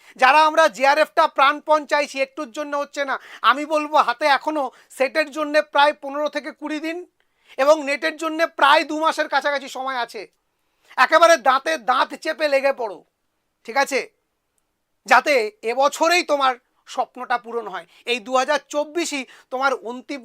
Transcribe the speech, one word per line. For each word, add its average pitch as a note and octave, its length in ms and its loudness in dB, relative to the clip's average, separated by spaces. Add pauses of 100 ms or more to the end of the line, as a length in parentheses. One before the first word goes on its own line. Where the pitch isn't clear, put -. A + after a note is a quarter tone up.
(160)
যারা C4+ 300 6
আমরা D#4+ 220 4
জেআরএফটা D4 600 2
প্রাণপণ D4 580 0
চাইছি, D4 360 -2
একটুর C4+ 300 -8
জন্য D4 260 -8
হচ্ছে C#4+ 280 -8
না। C4 140 -6 (220)
আমি C#4 240 2
বলবো, D4+ 320 -2
হাতে A#3+ 280 0
এখনও C#4+ 460 0 (180)
সেটের D4 420 -2
জন্য D4+ 300 -2
প্রায় D4 320 2
পনেরো C#4+ 360 -6
থেকে D4 220 -10
কুড়ি D4+ 280 -10
দিন E4 260 -10 (520)
এবং D4 260 2
নেটের C#4+ 340 -4
জন্য D#4+ 300 -2
প্রায় D#4 360 4
দু D4+ 160 -8
মাসের D#4 300 -2
কাছাকাছি C#4+ 400 -2
সময় C4 280 -8
আছে। A3+ 340 -10 (640)
একেবারে D#4+ 400 6
দাঁতে C4+ 400 0
দাঁত B3+ 360 -2
চেপে D#4 340 -4
লেগে C4+ 260 2
পড়ো, G#3+ 300 -10 (600)
ঠিক A#3 140 -8
আছে, C4+ 320 0 (960)
যাতে B3 460 2 (100)
এবছরেই C#4+ 600 0
তোমার C4+ 320 0 (300)
স্বপ্নটা B3 520 -6
পূরণ A#3 300 -8
হয়, F3+ 180 -12 (200)
এই B3 140 -4
দু A#3+ 160 -4
হাজার C4+ 240 0 (100)
চব্বিশই D4 560 -4 (260)
তোমার C4+ 220 -2
অন্তিম B3 520 -10